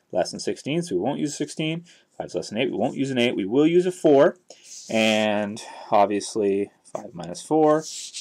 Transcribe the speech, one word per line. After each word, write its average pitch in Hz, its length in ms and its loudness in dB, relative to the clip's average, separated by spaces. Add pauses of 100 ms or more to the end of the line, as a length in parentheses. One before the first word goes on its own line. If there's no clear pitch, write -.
(120)
less 104 180 -2
than 104 100 -12
sixteen, 139 440 -6
so 170 100 -10
we - 80 -2
won't 143 180 -4
use 147 160 -6
sixteen. 160 500 -6 (340)
Five - 80 -8
is - 80 -10
less 82 140 -8
than 104 100 -6
eight, 123 100 0
we - 80 -6
won't 120 180 -4
use 135 140 -4
an 135 80 -4
eight. 120 180 4
We 107 100 0
will 131 200 4
use 175 220 4
a 180 40 -2
four, 156 460 6 (540)
and 107 680 0 (300)
obviously 101 800 2 (140)
five - 320 -14
minus 170 260 -12
four, 156 420 2 (380)